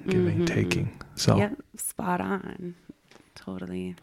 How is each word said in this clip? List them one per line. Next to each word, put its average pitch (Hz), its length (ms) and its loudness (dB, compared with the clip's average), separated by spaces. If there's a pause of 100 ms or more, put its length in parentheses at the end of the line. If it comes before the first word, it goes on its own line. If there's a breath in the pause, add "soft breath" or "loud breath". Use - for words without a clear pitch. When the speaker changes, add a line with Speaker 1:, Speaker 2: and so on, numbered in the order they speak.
Speaker 1:
giving, 175 380 4
Speaker 2:
Mm-hmm. - 0 -
Speaker 1:
taking. 90 580 0 (140)
So 110 220 6
Speaker 2:
Yep, 208 200 2 (180)
spot - 440 -4
on. 185 560 -4 (580)
Totally. - 680 -8